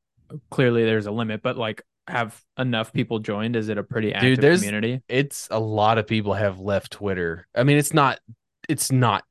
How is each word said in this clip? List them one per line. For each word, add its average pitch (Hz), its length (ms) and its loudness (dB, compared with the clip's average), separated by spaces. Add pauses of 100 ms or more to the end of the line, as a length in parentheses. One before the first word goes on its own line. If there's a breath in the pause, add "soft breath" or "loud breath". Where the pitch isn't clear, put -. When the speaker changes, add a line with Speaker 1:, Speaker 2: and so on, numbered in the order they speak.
(500)
Speaker 1:
clearly 120 340 2
there's 110 220 2
a 104 60 -6
limit, 110 320 -4
but, 127 140 -2
like, 107 260 -6 (240)
have 117 320 -6 (180)
enough 120 340 -2
people 117 280 -2
joined? 110 360 -4
Is 110 140 -2
it 104 80 -2
a 104 60 -4
pretty 110 260 -4
Speaker 2:
Dude, - 60 -4
Speaker 1:
active 131 260 2
Speaker 2:
there's 143 200 6
Speaker 1:
community? 107 460 -2
Speaker 2:
it's 139 440 -2
a 110 80 0
lot 110 400 2
of 107 80 -2
people 104 260 0
have 95 260 -2
left 98 320 -2
Twitter. 92 640 -4
I 120 80 2
mean, 143 140 6
it's 143 160 0
not, 139 260 2 (480)
it's - 240 -2
not 123 400 2